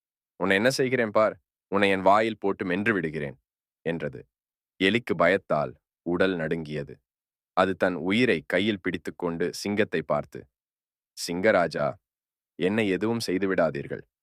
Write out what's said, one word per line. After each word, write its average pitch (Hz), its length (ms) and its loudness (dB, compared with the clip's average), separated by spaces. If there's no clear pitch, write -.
உன்னை 95 160 2
என்ன 113 140 4
செய்கிறேன் 127 400 0
பார், 107 260 2
உன்னை 98 180 4
என் 95 120 2
வாயில் 107 380 4
போட்டு 98 240 -2
மென்று 101 280 0
விடுகிறேன்," 76 440 -4
என்றது. 76 340 -6
எலிக்கு 101 360 2
பயத்தால் 82 560 2
உடல் 90 300 0
நடுங்கியது. 76 580 -6
அது 95 200 2
தன் 92 180 0
உயிரை 95 520 2
கையில் 101 360 0
பிடித்துக்கொண்டு 85 720 -4
சிங்கத்தை 101 480 -2
பார்த்து, - 380 -4
"சிங்கராஜா, 87 680 0
என்னை 104 300 0
எதுவும் 107 320 -2
செய்து 92 280 -2
விடாதீர்கள். 82 560 -2